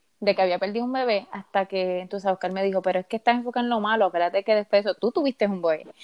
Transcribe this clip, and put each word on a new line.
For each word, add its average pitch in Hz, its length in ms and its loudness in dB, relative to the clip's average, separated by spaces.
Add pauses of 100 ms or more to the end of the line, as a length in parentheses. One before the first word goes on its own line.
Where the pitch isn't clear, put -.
(200)
de 202 160 2
que 196 60 0
había 180 180 2
perdido 208 240 -4
un 247 100 -4
bebé, 240 380 0
hasta 196 360 -4
que, 185 320 -2
entonces 190 320 -4
Oscar 185 200 -4
me 190 120 -2
dijo, 190 180 0
"Pero 180 180 0
es 185 60 -4
que - 120 -6
estás 240 180 2
enfocada 240 280 -4
en 240 60 -2
lo 233 100 0
malo, 214 260 2
acuérdate 175 380 0
que 220 120 2
después 202 280 2
de 214 80 -2
eso, - 80 -6
tú 233 120 0
tuviste 277 360 0
un 190 140 -2
bebé". 160 240 0 (180)